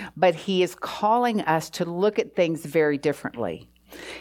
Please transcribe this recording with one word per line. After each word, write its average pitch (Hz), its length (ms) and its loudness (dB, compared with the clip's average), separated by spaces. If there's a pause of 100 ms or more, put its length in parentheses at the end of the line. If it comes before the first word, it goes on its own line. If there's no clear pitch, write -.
(180)
But 175 180 4
he 180 280 0
is 175 120 -2
calling 226 680 0
us 156 300 0
to - 140 -4
look 180 340 0
at - 160 -4
things 165 300 0
very 151 320 2
differently. 120 720 -4 (520)